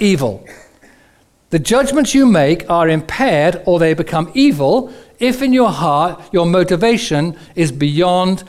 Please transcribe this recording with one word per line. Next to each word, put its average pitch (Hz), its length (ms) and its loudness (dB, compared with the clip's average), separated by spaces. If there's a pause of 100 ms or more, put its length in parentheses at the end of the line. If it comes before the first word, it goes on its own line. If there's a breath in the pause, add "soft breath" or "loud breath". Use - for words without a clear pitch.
evil. 139 460 -2 (1040 loud breath)
The 165 80 -2
judgments 254 560 0
you 269 120 4
make 165 440 2
are 170 180 2
impaired 165 760 0
or 175 140 2
they 160 160 2
become 165 400 -4
evil 233 580 0 (260 loud breath)
if 254 240 -2
in 262 100 0
your 247 180 2
heart 156 500 -2 (120)
your 170 140 2
motivation 175 920 0 (180 loud breath)
is 160 180 -2
beyond 180 760 -2